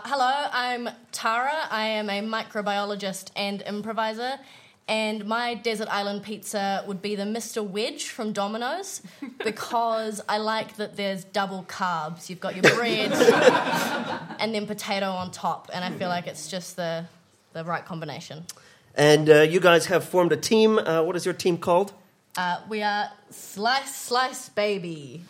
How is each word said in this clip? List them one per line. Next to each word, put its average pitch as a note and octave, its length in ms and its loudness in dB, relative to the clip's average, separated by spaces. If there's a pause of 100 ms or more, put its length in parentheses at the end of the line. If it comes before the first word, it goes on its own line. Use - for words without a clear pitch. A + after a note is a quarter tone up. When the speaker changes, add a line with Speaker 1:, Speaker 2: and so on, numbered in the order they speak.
Speaker 1:
hello, C4+ 500 2
I'm B3 340 -2 (240)
Tara. C4 600 0
I G#3+ 160 0
am G#3+ 220 -2
a G3+ 120 -2
microbiologist G#3 1120 -4
and G3+ 280 -4
improviser, A3 760 -4 (500)
and G#3+ 380 -2
my A#3+ 300 -2
desert A3 340 -4
island G3+ 320 -2
pizza G3 640 -4
would F#3+ 160 -8
be G#3 140 -4
the G3 100 -4
Mister A3 380 -6
Wedge G#3 460 -4
from A3 220 -6
Domino's, A#3 720 -4 (200)
<laughs> - 220 -12
because A3 840 -2
I G#3 80 2
like G#3+ 380 -2
that G#3 220 -8
there's F#3+ 260 -4
double F#3+ 440 -4
carbs. E3+ 600 -4
You've F3+ 100 -12
got F3 160 -4
your - 200 6
bread A3 360 0
<laughs> - 1300 4
and A3 140 -2
then G#3 140 -4
potato G3+ 420 -2
on F3+ 220 -4
top, - 420 -4
and F3+ 100 -4
I F#3 140 -4
feel F#3 120 -4
like F3 180 -2
it's - 200 -12
just F3+ 280 -10
the, E3 300 -4 (480)
the E3 100 -10
right E3 200 -4
combination. D#3+ 640 -10 (480)
Speaker 2:
And, D3+ 380 8
uh, D3+ 100 12
you D#3+ 180 6
guys E3+ 280 8
have E3 160 2
formed F3 280 2
a D3 60 4
team. A3 400 4
Uh, D#3+ 240 2
what F3 140 0
is E3+ 100 -4
your F3+ 80 0
team E3+ 240 0
called? F#3 340 2 (460)
Speaker 1:
Uh, F3+ 220 -2 (100)
we G#3+ 140 -4
are G#3 260 0 (200)
Slice C4 680 -4
Slice B3+ 540 -2
Baby. F3 800 -4